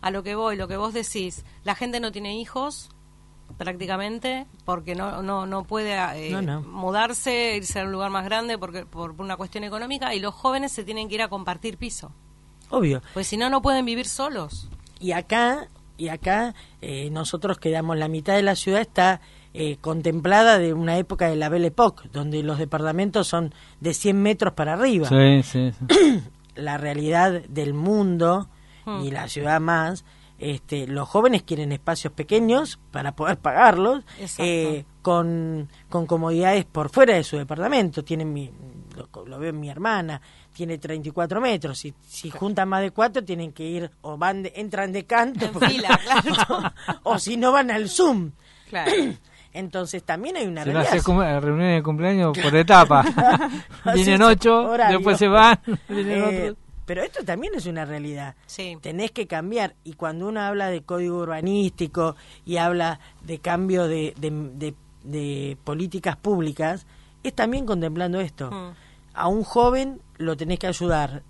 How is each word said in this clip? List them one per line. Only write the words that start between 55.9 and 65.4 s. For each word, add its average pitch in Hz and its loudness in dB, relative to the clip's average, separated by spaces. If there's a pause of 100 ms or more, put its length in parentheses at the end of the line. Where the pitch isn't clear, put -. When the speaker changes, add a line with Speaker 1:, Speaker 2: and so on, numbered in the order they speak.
Speaker 2:
Eh, 196 0
Speaker 3:
otros. 214 -12 (300)
Speaker 2:
pero 180 -4
esto - -8
también 240 -6
es 180 -6
una 160 -6
realidad. 147 -10 (100)
Speaker 1:
Sí. 180 -14
Speaker 2:
Tenés 180 -6
que 214 -6
cambiar. 185 -4
Y 160 -16
cuando 165 -6
uno 214 -6
habla 202 -2
de 170 -6
código 175 -4
urbanístico 170 -2 (300)
y 170 -4
habla 170 0 (240)
de 160 -10
cambio 180 0
de, 156 -2
de, 156 -4
de, 147 -8 (280)
de 139 -8